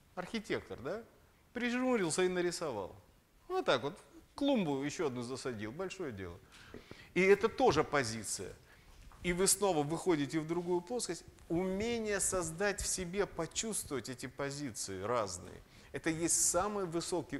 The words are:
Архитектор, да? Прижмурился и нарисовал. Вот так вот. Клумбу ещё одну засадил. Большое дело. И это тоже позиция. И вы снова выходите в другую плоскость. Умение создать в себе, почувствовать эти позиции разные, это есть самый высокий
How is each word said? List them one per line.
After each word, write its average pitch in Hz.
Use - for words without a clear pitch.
Архитектор, 175
да? 175
Прижмурился 240
и 185
нарисовал. 170
Вот 370
так 135
вот. 151
Клумбу 190
ещё 147
одну 123
засадил. 117
Большое 175
дело. 92
И 175
это 202
тоже 170
позиция. 110
И 175
вы 180
снова 185
выходите 156
в 151
другую 175
плоскость. 185
Умение 202
создать 185
в -
себе, 185
почувствовать 156
эти 127
позиции 139
разные, 92
это -
есть 160
самый 196
высокий 165